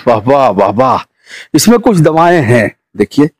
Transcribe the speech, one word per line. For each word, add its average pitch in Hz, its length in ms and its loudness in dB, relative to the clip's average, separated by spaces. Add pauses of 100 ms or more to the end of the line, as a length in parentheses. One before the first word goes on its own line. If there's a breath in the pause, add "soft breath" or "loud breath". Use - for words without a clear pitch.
वाह, 120 100 2
वाह, 131 320 0
वाह, 98 200 0
वाह। 117 400 -2 (440 loud breath)
इसमें 226 260 2
कुछ 220 180 0
दवाएं 165 440 2
हैं, 117 340 -2 (220)
देखिए, 139 320 -2 (100)